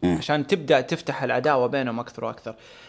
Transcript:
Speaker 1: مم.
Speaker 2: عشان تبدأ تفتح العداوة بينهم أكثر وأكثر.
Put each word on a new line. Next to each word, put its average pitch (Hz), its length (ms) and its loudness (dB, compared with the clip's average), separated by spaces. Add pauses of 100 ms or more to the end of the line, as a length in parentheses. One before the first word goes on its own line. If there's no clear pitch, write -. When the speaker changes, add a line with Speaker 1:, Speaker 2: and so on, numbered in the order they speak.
Speaker 1:
مم. 170 140 2
Speaker 2:
عشان 151 300 -2
تبدأ 151 340 4
تفتح 135 420 -4
العداوة 127 440 2
بينهم 127 320 -2
أكثر 117 260 -10
وأكثر. 113 300 -10 (340)